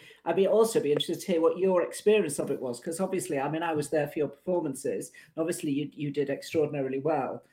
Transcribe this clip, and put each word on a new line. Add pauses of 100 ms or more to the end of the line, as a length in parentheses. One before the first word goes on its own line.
(260)
I'd
be,
also
be
interested
to
hear
what
your
experience
of
it
was,
'cause
obviously,
I
mean,
I
was
there
for
your
performances, (240)
and
obviously
you,
you
did
extraordinarily
well,